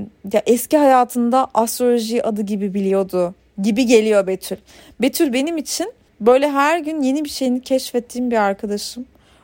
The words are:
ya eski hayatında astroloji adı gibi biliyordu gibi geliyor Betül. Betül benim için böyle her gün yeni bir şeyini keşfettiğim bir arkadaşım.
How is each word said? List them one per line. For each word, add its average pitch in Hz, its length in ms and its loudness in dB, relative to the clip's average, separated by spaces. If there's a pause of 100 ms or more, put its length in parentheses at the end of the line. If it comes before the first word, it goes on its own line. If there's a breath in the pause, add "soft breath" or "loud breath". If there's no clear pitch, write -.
(340)
ya 208 120 2
eski 240 320 2
hayatında 254 760 4
astroloji 233 680 0
adı 214 180 -4
gibi 202 320 -4
biliyordu 190 640 -2 (260)
gibi 226 240 0
geliyor 214 420 4
Betül. 185 300 -6 (440 loud breath)
Betül 269 320 0
benim 302 240 -2
için 330 360 -8 (280)
böyle 262 300 4
her 285 280 0
gün 311 220 -6
yeni 277 240 -2
bir 294 40 -10
şeyini 254 320 -4
keşfettiğim 247 680 -4
bir 233 60 0
arkadaşım. 208 680 -4 (380 soft breath)